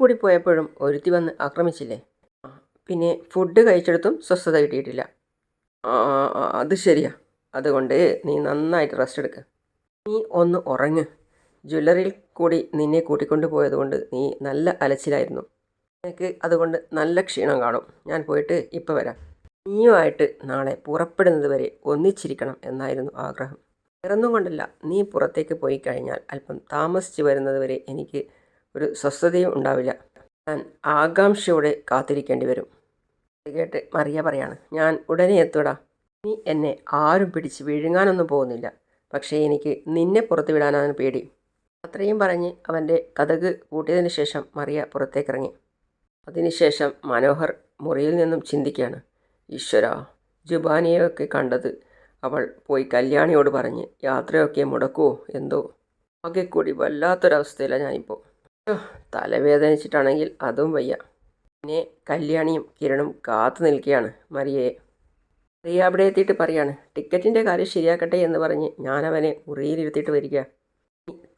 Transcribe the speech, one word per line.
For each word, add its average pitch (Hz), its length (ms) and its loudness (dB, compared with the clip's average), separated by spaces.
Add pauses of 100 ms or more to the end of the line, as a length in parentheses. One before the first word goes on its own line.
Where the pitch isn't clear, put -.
കൂടി 240 220 4
പോയപ്പോഴും 175 460 2 (160)
ഒരുത്തി 147 320 0
വന്ന് 165 160 0 (140)
ആക്രമിച്ചില്ലേ? 143 520 -4 (460)
ആ, 131 60 -20 (380)
പിന്നെ 170 220 0 (220)
ഫുഡ് 185 360 6
കഴിച്ചിടത്തും 170 460 4 (140)
സ്വസ്ഥത 175 360 2
കിട്ടിയിട്ടില്ല." 135 380 -4 (800)
"ആ, 117 100 0 (180)
ആ, - 20 2 (260)
ആ, - 40 0 (160)
അത് 151 160 0 (100)
ശരിയാ. 151 260 4 (420)
അതുകൊണ്ട് 135 420 0 (300)
നീ 147 100 -2 (120)
നന്നായിട്ട് 151 540 0
റെസ്റ്റ് 127 220 -4
എടുക്ക്. 131 180 -8 (640)
നീ 214 100 -4 (260)
ഒന്ന് 175 180 2 (140)
ഉറങ്ങ്. 151 320 0 (580)
ജ്വല്ലറിയിൽ 165 480 2 (260)
കൂടി 170 180 2 (220)
നിന്നെ 151 300 2
കൂട്ടിക്കൊണ്ടു 147 440 0
പോയതുകൊണ്ട് 143 440 0 (160)
നീ 127 100 -4 (240)
നല്ല 147 240 0 (140)
അലച്ചിലായിരുന്നു. 135 580 -2 (640)
നിനക്ക് 180 240 -6 (160)
അതുകൊണ്ട് 165 320 2 (220)
നല്ല 165 300 2
ക്ഷീണം 139 340 0
കാണും. 117 220 -2 (260)
ഞാൻ 160 180 -4
പോയിട്ട് 147 280 0 (220)
ഇപ്പം 165 200 -6
വരാം. 120 180 -6 (500)
നീയുമായിട്ട് 196 600 4 (240)
നാളെ 135 220 -2 (140)
പുറപ്പെടുന്നത് 160 640 2
വരെ 131 160 0 (220)
ഒന്നിച്ചിരിക്കണം 147 680 0 (140)
എന്നായിരുന്നു 135 420 -6 (140)
ആഗ്രഹം. 139 320 -10 (460)
വേറൊന്നും 214 300 0
കൊണ്ടല്ല, 175 280 -2 (220)
നീ 175 140 -2 (140)
പുറത്തേക്ക് - 500 -2
പോയി 139 220 -2
കഴിഞ്ഞാൽ 131 360 -6 (120)
അല്പം - 240 -12 (160)
താമസിച്ച് 165 560 -2
വരുന്നത് 135 360 0
വരെ 131 120 -4 (160)
എനിക്ക് 143 300 -8 (520)
ഒരു 147 140 -2 (120)
സ്വസ്ഥതയും 175 560 2
ഉണ്ടാവില്ല. 131 360 0 (540)
ഞാൻ 151 120 -4 (400)
ആകാംക്ഷയോടെ 165 760 4 (180)
കാത്തിരിക്കേണ്ടി 131 600 -2
വരും." - 160 -2 (800)
ഇത് 147 120 -12
കേട്ട് 165 220 -4 (140)
മറിയ 147 340 -2
പറയാണ്, 135 280 -6 (220)
"ഞാൻ 160 140 2 (200)
ഉടനെ 180 320 4
എത്തൂടാ. 147 300 0 (500)
നീ 214 100 -4 (200)
എന്നെ 151 180 -2 (320)
ആരും 180 320 2
പിടിച്ച് 160 320 -8
വിഴുങ്ങാനൊന്നും 170 640 2
പോകുന്നില്ല, 123 340 -2 (460)
പക്ഷേ 143 340 -4
എനിക്ക് 147 280 0 (220)
നിന്നെ 185 340 2
പുറത്ത് 156 260 0
വിടാനാണ് 143 440 2
പേടി." 131 220 -2 (640)
അത്രയും 208 360 -2
പറഞ്ഞ് 175 280 0 (180)
അവൻ്റെ 165 280 0 (200)
കതക് 160 320 2 (220)
പൂട്ടിയതിന് 165 460 0
ശേഷം 147 260 -2 (160)
മറിയ 147 220 -4 (100)
പുറത്തേക്കിറങ്ങി. 135 580 -4 (800)
അതിനുശേഷം 165 600 2 (200)
മനോഹർ 139 400 2 (340)
മുറിയിൽ 151 360 0
നിന്നും 165 200 0 (100)
ചിന്തിക്കുകയാണ്, 135 480 -2 (580)
ഈശ്വരാ, 113 340 2 (560)
ജുബാനിയെയൊക്കെ 165 800 2 (100)
കണ്ടത് 127 340 0 (540)
അവൾ 135 200 -2 (240)
പോയി 135 180 0 (100)
കല്യാണിയോട് 143 640 4
പറഞ്ഞ് 120 280 -4 (240)
യാത്രയൊക്കെ 143 640 0
മുടക്കുവോ 135 380 2 (280)
എന്തോ. 143 220 -4 (640)
ആകെ 175 200 -2 (100)
കൂടി 165 180 0 (100)
വല്ലാത്തൊരവസ്ഥയിലാണ് 147 1040 0
ഞാനിപ്പോൾ. 135 340 -10 (460)
ഛോ, 214 80 -2 (400)
തലവേദനിച്ചിട്ടാണെങ്കിൽ 147 1160 2 (180)
അതും 143 300 -2
വയ്യ. 131 140 -4 (720)
പിന്നെ 156 180 -4 (280)
കല്യാണിയും 156 540 -2 (140)
കിരണും 143 320 0 (180)
കാത്തു 117 380 0
നിൽക്കുകയാണ് 135 440 2 (280)
മരിയയെ. 135 340 -2 (920)
മരിയ 175 260 0
അവിടെ 185 200 2
എത്തിയിട്ട് 196 320 2
പറയാണ്, 156 300 0 (220)
"ടിക്കറ്റിൻ്റെ 185 540 0
കാര്യം 185 260 0
ശരിയാക്കട്ടെ 170 520 2
എന്ന് 160 180 0
പറഞ്ഞ് 156 260 -2 (180)
ഞാനവനെ 151 460 0 (120)
മുറിയിലിരുത്തിയിട്ട് 151 720 -4
വരിക. 139 200 -4 (1000)